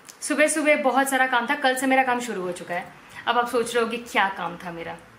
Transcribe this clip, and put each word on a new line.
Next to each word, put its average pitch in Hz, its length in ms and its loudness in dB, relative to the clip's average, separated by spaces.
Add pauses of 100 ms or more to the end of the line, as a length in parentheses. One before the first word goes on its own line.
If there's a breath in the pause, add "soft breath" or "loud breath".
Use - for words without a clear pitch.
(220)
सुबह 294 260 2
सुबह 302 280 2
बहुत 269 340 2
सारा 262 180 2
काम 240 220 0
था, 285 60 2
कल 262 200 2
से 262 120 -2
मेरा 262 160 6
काम 247 160 0
शुरू 220 220 -6
हो 180 100 -4
चुका 175 240 -8
है। - 180 -8 (340 loud breath)
अब 233 100 2
आप 240 120 0
सोच 233 260 0
रहे 233 80 2
होगे 220 140 -4
क्या 214 320 0
काम 175 280 -8
था 175 140 -12
मेरा? 170 260 -12 (220)